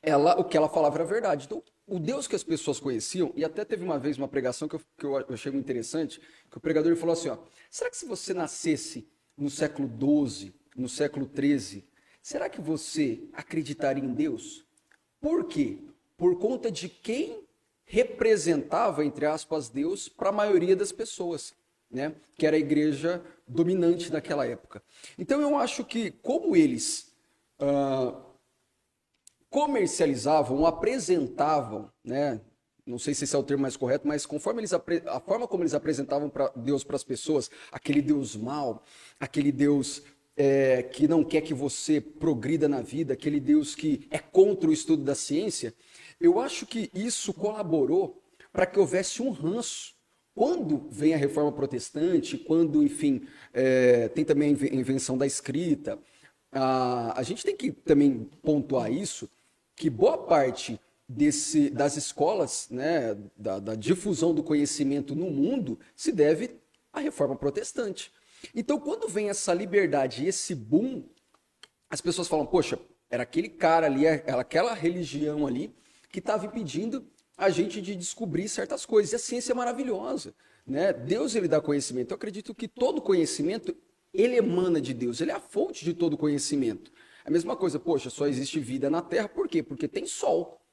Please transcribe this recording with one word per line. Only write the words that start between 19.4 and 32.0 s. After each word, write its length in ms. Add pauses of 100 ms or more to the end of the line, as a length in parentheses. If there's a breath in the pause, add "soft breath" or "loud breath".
Deus 400
pra 220
maioria 440
das 160
pessoas, 600 (360)
né? 240 (240)
Que 80
era 100
a 40
igreja 640 (240 loud breath)
dominante 640
naquela 340
época. 380 (340 loud breath)
Então 240
eu 160
acho 260
que 280
como 440
eles, 560 (480)
ah, 560 (1300)
comercializavam, 1160
apresentavam, 1300 (120)